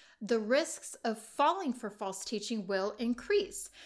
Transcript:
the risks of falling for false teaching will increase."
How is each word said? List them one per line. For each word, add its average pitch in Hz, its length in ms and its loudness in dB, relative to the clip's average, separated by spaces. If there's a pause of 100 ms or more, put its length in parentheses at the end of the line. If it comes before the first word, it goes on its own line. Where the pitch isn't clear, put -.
(200)
the 226 200 2
risks 269 640 0
of 220 180 -2
falling 311 500 2
for 214 180 -4
false 190 340 -6
teaching 208 420 -4
will 196 320 0
increase." - 720 0 (160)